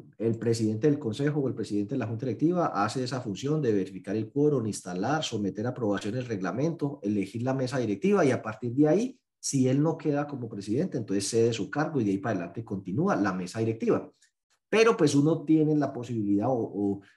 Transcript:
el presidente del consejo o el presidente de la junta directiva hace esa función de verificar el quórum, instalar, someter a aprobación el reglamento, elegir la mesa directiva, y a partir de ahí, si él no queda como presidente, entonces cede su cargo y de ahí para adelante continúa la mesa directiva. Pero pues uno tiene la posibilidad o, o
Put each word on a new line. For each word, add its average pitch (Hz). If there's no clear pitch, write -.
el 113
presidente 110
del 143
consejo 143
o 131
el 110
presidente 104
de 127
la 120
junta 113
directiva 156
hace 110
esa 123
función 131
de 120
verificar 95
el 110
quórum, 139
instalar, 104
someter 104
a 131
aprobación 104
el 127
reglamento, 120
elegir 104
la 131
mesa 131
directiva, 156
y 131
a 107
partir 117
de 147
ahí, 214
si 127
él 139
no 160
queda 147
como 120
presidente, 113
entonces 101
cede 117
su 104
cargo 147
y 107
de 101
ahí 95
para 110
adelante 87
continúa 110
la -
mesa 90
directiva. 113
Pero 226
pues 147
uno 151
tiene 156
la 143
posibilidad 113
o, 135
o 101